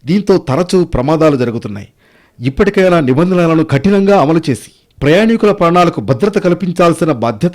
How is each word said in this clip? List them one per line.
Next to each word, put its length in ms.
దీంతో 320
తరచూ 460
ప్రమాదాలు 520
జరుగుతున్నాయి. 520
ఇప్పటికైనా 600
నిబంధనలను 640
కఠినంగా 560
అమలు 200
చేసి 200
ప్రయాణికుల 500
ప్రాణాలకు 480
భద్రత 380
కల్పించాల్సిన 760
బాధ్యత 420